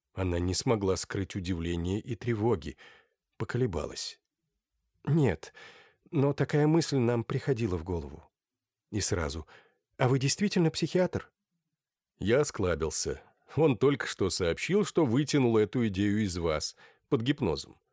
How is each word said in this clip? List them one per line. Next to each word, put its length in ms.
Она 260
не 140
смогла 420
скрыть 400
удивления 640
и 160
тревоги, 640
поколебалась. 840
"Нет, 480
но 240
такая 340
мысль 300
нам 260
приходила 540
в 60
голову". 400
И 80
сразу: 480
"А 120
вы 100
действительно 520
психиатр?" 600
Я 220
осклабился. 800
Он 220
только 300
что 220
сообщил, 560
что 200
вытянул 520
эту 300
идею 360
из 140
вас, 380
под 120
гипнозом. 560